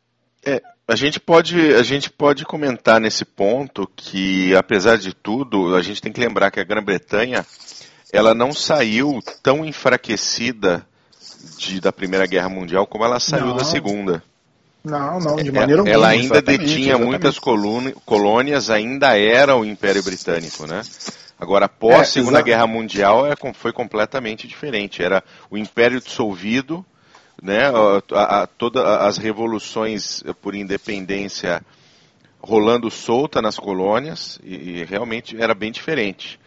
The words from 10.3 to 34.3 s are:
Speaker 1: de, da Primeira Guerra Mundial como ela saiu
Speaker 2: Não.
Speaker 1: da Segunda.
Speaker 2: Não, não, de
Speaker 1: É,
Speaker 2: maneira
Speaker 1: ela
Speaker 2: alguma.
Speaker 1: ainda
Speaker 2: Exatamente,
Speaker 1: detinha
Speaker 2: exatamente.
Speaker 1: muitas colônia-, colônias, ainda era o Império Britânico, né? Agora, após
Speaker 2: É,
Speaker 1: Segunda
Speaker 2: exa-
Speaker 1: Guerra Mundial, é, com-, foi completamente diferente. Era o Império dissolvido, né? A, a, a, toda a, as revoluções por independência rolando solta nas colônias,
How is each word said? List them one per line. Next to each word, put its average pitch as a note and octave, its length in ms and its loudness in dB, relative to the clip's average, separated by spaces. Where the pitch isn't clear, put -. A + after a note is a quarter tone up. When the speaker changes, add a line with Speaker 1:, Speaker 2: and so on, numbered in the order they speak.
Speaker 1:
de, F#2+ 200 -8
da F#2 140 0
Primeira F#2+ 340 -2
Guerra F#2 220 -2
Mundial F#2 380 -2
como G#2+ 180 -4
ela A#2+ 160 0
saiu C3 280 -2
Speaker 2:
Não. B2 80 -4
Speaker 1:
da B2+ 80 -2
Segunda. G2 580 -4
Speaker 2:
Não, D3+ 360 -6
não, D3+ 180 -2
de D3+ 120 -4
Speaker 1:
É, C#3 40 -6
Speaker 2:
maneira C#3 300 4
Speaker 1:
ela G#3 80 2
Speaker 2:
alguma. A2 180 6
Speaker 1:
ainda A#2+ 280 2
Speaker 2:
Exatamente, C#3 220 4
Speaker 1:
detinha C#3+ 300 -2
Speaker 2:
exatamente. A#2+ 200 2
Speaker 1:
muitas C3+ 300 0
colônia-, A#2 560 -2
colônias, A2+ 640 2
ainda A#2+ 480 2
era B2 380 4
o A2+ 80 0
Império G2+ 380 0
Britânico, E2+ 640 -6
né? F2 160 -8
Agora, G2 280 2
após A#2 340 4
Speaker 2:
É, - 40 4
Speaker 1:
Segunda B2+ 340 2
Speaker 2:
exa- A2+ 60 4
Speaker 1:
Guerra A2+ 220 4
Mundial, A2 600 2
é, D3 80 -2
com-, C3+ 180 -8
foi A2+ 200 -6
completamente A2 720 -6
diferente. A2 560 -8
Era F#2 220 0
o G2+ 80 -12
Império A#2+ 420 0
dissolvido, A#2+ 840 -6
né? G#2 260 2
A, G#2+ 340 4
a, G2+ 300 2
a, - 40 -2
toda A#2+ 360 -4
a, G2+ 240 2
as G2+ 120 0
revoluções A2 1040 -6
por G2 140 -8
independência G2 1080 -6
rolando A2 500 0
solta C3 500 -2
nas G#2+ 180 -2
colônias, G2+ 840 -4